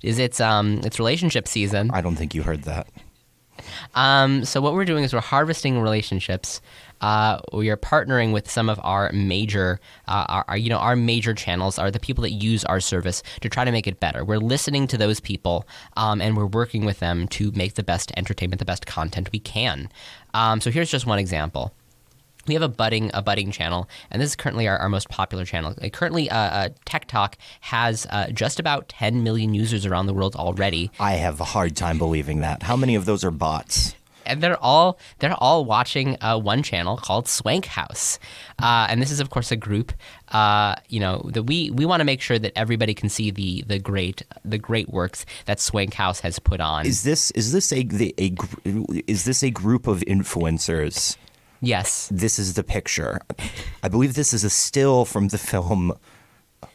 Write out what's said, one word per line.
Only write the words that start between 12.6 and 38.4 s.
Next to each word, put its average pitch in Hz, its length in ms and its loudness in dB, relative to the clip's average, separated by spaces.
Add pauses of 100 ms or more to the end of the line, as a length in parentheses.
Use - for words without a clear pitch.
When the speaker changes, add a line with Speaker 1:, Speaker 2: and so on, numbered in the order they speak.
Speaker 1:
our 95 160 0
service 90 420 -2 (180)
to 117 80 -4
try 127 160 0
to 127 60 2
make 113 160 0
it 95 140 -6
better. 67 240 -2
We're 107 140 0
listening 135 500 0
to 127 100 -2
those 107 220 2
people, 90 460 -2 (300)
um, 107 240 2
and 107 160 2
we're 104 100 2
working 110 380 0
with 101 140 0
them 87 300 0
to 104 240 -2
make 98 220 -2
the 104 100 -4
best 87 320 -2
entertainment, 92 420 -2
the - 60 -4
best 90 220 -4
content 80 460 -6
we 107 60 -4
can. 90 500 -4 (460)
Um, 110 260 4
so 120 100 0
here's 160 200 0
just 123 160 -2
one 104 140 2
example. 78 520 -2 (760)
We 151 60 0
have 160 100 2
a 160 60 0
budding, 110 460 0
a 101 80 -2
budding 101 280 0
channel, 87 380 -2 (220)
and 104 100 -2
this 147 80 0
is - 80 -6
currently 117 320 0
our, 98 80 2
our 98 140 0
most 101 180 -2
popular 95 380 -4
channel. 82 340 -4
Uh, - 80 -4
currently, 165 400 -2
uh, 107 80 -2
uh, 98 320 0 (160)
Tech - 220 -4
Talk 101 320 0 (220)
has, 117 500 0
uh, 104 180 -2
just 113 320 -2
about 147 300 -2
ten 117 320 0
million 110 320 2
users 107 320 0
around 92 200 0
the 98 60 0
world 98 240 0
already. 90 540 -2 (100)
Speaker 2:
I 101 120 2
have 80 280 -2
a - 40 -4
hard 87 300 0
time 82 220 -2
believing 76 440 0
that. - 220 -2
How 120 140 0
many 131 200 2
of 92 100 0
those 101 180 0
are 90 60 2
bots? 78 640 -2 (320)
Speaker 1:
And 147 160 -2
they're 175 200 2
all, 160 360 6 (220)
they're 160 180 0
all 151 260 4
watching, 127 560 2
uh, 113 180 2
one 110 240 2
channel 92 360 -2
called 107 300 -2
Swank 160 360 0
House, - 540 -4 (440)